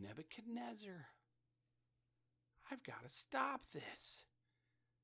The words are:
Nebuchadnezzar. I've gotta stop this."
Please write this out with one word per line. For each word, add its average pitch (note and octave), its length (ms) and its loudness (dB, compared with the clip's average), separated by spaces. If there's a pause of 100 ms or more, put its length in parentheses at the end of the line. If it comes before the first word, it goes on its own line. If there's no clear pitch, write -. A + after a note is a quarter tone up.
Nebuchadnezzar. G#3 1040 -4 (1600)
I've C4 120 -2
gotta A#2+ 260 -6
stop C4+ 520 6 (140)
this." - 500 -2 (800)